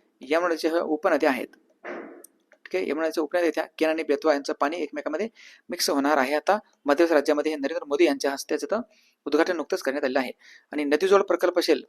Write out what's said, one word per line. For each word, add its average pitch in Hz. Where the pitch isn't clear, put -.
यमुना 160
नदीच्या 160
ह्या 165
उपनद्या 156
आहेत. 127
ठीक 180
आहे, 185
यमुना 156
नदीच्या 160
उपनद्या 175
आहेत 160
ह्या. 160
केन 156
आणि 160
बेतवा 151
यांचं 143
पाणी 156
एकमेकांमध्ये 156
मिक्स 175
होणार 143
आहे. 135
आता 151
मध्य -
प्रदेश 165
राज्यामध्ये 147
हे 151
नरेंद्र 139
मोदी 147
यांच्या 139
हस्ते 139
याचं 147
उद्घाटन 165
नुकतंच 170
करण्यात 143
आलेलं 131
आहे. 127
आणि 147
नदीजोड 190
प्रकल्प 175
असेल 165